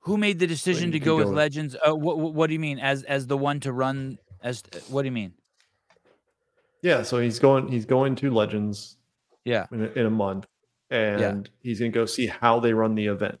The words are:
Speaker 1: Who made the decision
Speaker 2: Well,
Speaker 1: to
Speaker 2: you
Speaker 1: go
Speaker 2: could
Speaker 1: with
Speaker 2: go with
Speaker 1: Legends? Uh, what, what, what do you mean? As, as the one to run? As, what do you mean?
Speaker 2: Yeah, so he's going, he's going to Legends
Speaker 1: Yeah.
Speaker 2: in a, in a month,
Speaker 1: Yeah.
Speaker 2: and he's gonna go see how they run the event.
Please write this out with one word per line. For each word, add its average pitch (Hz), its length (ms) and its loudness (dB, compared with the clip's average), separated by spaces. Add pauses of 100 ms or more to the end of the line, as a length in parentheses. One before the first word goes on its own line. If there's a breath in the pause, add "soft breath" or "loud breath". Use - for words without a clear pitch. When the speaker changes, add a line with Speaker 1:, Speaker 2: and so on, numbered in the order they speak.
Speaker 1:
Who 196 160 -2
made 208 220 0
the 175 80 2
decision 165 380 -2
Speaker 2:
Well, 170 80 -2
Speaker 1:
to 156 60 -2
Speaker 2:
you 139 60 -4
Speaker 1:
go 165 80 4
Speaker 2:
could 160 60 4
Speaker 1:
with 147 80 4
Speaker 2:
go 101 40 0
with 98 60 0
Speaker 1:
Legends? 151 400 -2 (100)
Uh, 156 80 4
what, 156 240 -2
what, 156 160 -2
what 160 120 4
do 156 60 0
you 160 80 -2
mean? 147 180 -4
As, 135 240 0
as 139 240 -4
the 139 100 -2
one 143 240 0
to 135 120 -4
run? 131 460 -4 (220)
As, 123 220 -8 (260)
what 135 140 -2
do 135 40 -2
you 131 60 -4
mean? 104 200 -6 (1500)
Speaker 2:
Yeah, 151 220 4
so 120 160 -2
he's 120 220 0
going, 135 280 6
he's 120 160 -2
going 131 320 2
to 139 140 -2
Legends 104 680 -2 (480)
Speaker 1:
Yeah. 113 280 -2
Speaker 2:
in 110 120 -4
a, 113 40 -4
in 123 180 0
a 110 40 2
month, 98 360 -2 (440)
Speaker 1:
Yeah. 107 280 0
Speaker 2:
and 101 320 -2 (100)
he's 113 200 -4
gonna 117 100 0
go 113 160 2
see 120 220 -2
how 117 320 4
they 117 120 4
run 110 220 2
the 107 120 0
event. 101 340 -2